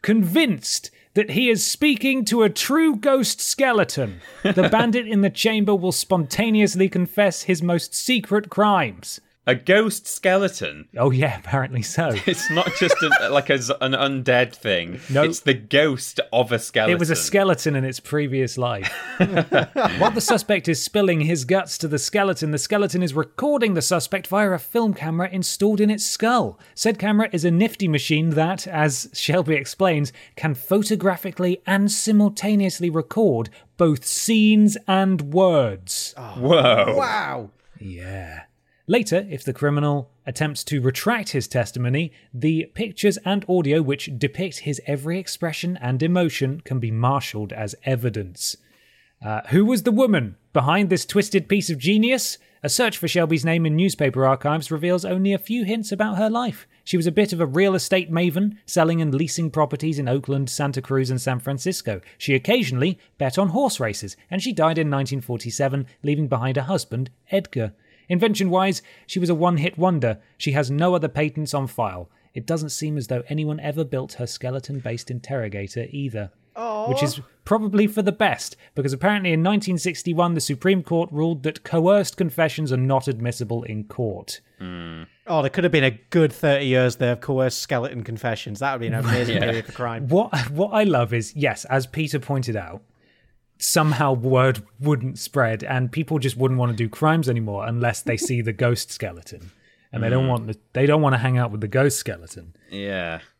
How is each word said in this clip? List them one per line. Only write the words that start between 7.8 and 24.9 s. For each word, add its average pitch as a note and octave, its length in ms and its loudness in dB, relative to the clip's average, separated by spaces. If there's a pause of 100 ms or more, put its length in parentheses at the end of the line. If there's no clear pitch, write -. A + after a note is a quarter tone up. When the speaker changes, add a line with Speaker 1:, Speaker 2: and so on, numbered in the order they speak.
Speaker 1:
secret G#3+ 560 0
crimes. F3 680 0 (260)
Speaker 2:
A B2+ 100 4
ghost G3 520 2
skeleton? E3+ 880 -2
Speaker 1:
Oh, B2+ 160 4
yeah, B2+ 260 0
apparently B2+ 440 -2
so. D#3+ 380 -2
Speaker 2:
<laughs> - 60 -8
It's - 240 -2
not E3+ 300 0
just F3+ 220 6
an, D3+ 100 2 (180)
like, C#3 200 2
a C#3 120 4
z-, A#2+ 200 -2
an C3 100 0
undead B2+ 640 2
thing. F2 540 -2
Speaker 1:
No. C#3 140 4
Speaker 2:
It's E3 180 0
the C#3 120 2
ghost C3 680 0 (100)
of A#2+ 220 2
a A2+ 60 0
skeleton. A#2 360 2
Speaker 1:
It E3+ 40 -4
was E3 100 0
a D#3+ 80 2
skeleton F3+ 580 2
in C3+ 80 0
its C3 160 -6
previous C3+ 580 -2
life. A#2 320 -2 (180)
Speaker 2:
<laughs> - 100 -12
Speaker 1:
While F#3 920 2
the A#3+ 100 -2
suspect G#3 480 0
is D#3+ 120 0
spilling F#3 380 0
his D3+ 240 0
guts F3+ 360 -2
to D#3+ 100 -4
the C#3+ 100 -2
skeleton, F#3+ 520 -2
the D3+ 60 -2
skeleton F3+ 460 0
is D3 100 -2
recording A#3 600 0
the D#3+ 80 0
suspect F3+ 460 -2
via G3+ 240 2
a F3 60 0
film A3+ 360 0